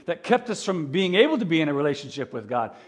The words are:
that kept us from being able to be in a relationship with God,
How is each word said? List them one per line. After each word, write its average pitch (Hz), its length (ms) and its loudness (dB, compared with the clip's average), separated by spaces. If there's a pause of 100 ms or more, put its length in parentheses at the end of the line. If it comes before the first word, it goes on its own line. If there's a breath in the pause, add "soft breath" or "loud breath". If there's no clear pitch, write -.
that 165 180 -6
kept 240 260 2
us - 140 -8
from 180 220 -2
being 180 280 0
able 277 240 4
to 220 60 -2
be 160 160 2
in 151 80 0
a 143 60 0
relationship 139 580 -2
with 107 160 -8
God, 117 260 -2 (140 loud breath)